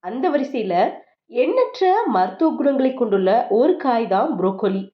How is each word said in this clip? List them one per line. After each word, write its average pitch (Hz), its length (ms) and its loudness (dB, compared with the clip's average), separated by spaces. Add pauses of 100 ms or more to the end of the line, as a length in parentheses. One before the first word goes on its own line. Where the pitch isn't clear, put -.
அந்த 233 260 -6
வரிசையில 254 440 -2 (580)
எண்ணற்ற 370 600 2 (160)
மருத்துவ 196 480 0
குணங்களை 262 380 0
கொண்டுள்ள 196 360 0 (220)
ஒரு 254 260 4
காய் 233 300 -2
தான் 202 280 0
புரோக்கோலி. 190 480 -2 (100)